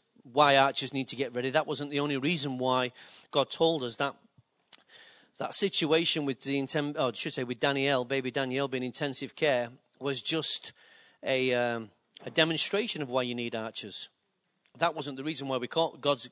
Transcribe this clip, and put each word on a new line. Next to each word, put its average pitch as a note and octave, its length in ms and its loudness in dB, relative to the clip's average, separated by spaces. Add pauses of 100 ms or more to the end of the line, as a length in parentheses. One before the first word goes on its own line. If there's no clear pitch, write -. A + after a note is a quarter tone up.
(240)
why C#3 340 6
archers C3+ 360 4
need C3+ 140 -2
to - 80 -6
get B2 180 -4
ready. B2 180 -2
That D3 160 2
wasn't D3 240 -6
the C#3+ 100 0
only D3 160 -2
reason C#3 400 -2
why B2+ 340 2 (400)
God C#3 180 2
told E3 320 2
us A#2 140 -4
that. C#3 200 -4 (1200)
That C#3+ 180 -6
situation E3 680 2
with C3+ 180 -4
Z C#3 160 0
and C3+ 80 -2
Tem-, D3 300 -2
oh, C#3 100 2
I A#2+ 60 0
should D3 200 -6
say C3 120 -4
with A#2+ 160 -6
Danielle, C#3 420 2
baby B2+ 260 -2
Danielle C3+ 380 -2
being B2+ 160 -4
in B2+ 40 -4
intensive C3 500 -6
care B2 320 2 (300)
was C3+ 220 -4
just - 520 -2 (500)
a, C3 300 2
um, A#2 380 -2 (340)
a - 40 -8
demonstration E3 720 0
of C3 80 -6
why B2+ 120 2
you A#2+ 140 -2
need A#2 200 -6
archers. A2 540 -8 (680)
That D#3+ 180 2
wasn't C#3+ 200 -6
the C3+ 80 -8
reason C#3+ 240 -6
why C3+ 80 0
we B2 120 -2
call, D#3+ 280 2
God's C3+ 360 0